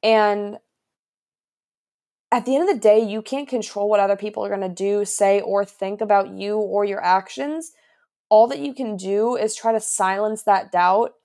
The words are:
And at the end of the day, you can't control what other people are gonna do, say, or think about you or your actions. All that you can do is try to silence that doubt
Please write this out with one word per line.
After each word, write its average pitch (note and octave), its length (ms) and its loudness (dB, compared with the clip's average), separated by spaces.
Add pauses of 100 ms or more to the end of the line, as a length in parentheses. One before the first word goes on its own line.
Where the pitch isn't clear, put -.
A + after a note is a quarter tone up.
And G#3 560 2 (1700)
at A#3+ 140 -2
the B3 100 0
end E4 140 2
of G4 60 2
the A#3 60 -8
day, G#3+ 180 6
you G#3+ 240 -2
can't C4+ 260 -8
control G#3 400 -4
what G#3 120 4
other G3 160 2
people G#3 280 -8
are G3+ 60 -6
gonna G3 180 -4
do, G3+ 360 -2
say, G3+ 360 2
or G3+ 240 -2
think G3 360 -8
about G3+ 300 2
you G3 280 -6
or G3+ 260 -2
your G3+ 180 -4
actions. C4 720 -2 (560)
All G#3+ 200 8
that C#4 100 -6
you C#4+ 160 -6
can A3 220 -6
do G3+ 400 -2
is G#3+ 180 -2
try A3+ 180 -2
to A3 80 0
silence G#3 600 -4
that G3 280 0
doubt F#3 440 2 (100)